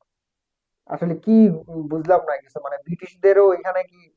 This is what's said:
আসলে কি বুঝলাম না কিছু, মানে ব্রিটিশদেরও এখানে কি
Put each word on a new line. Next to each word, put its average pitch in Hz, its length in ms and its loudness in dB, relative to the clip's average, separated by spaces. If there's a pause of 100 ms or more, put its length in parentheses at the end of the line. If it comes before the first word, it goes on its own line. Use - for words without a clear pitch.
(880)
আসলে 170 300 -6
কি 220 320 4 (180)
বুঝলাম 160 540 -2
না 143 160 -8
কিছু, - 280 -14
মানে 143 120 -10
ব্রিটিশদেরও 190 760 0
এখানে 185 320 -6
কি 175 320 -20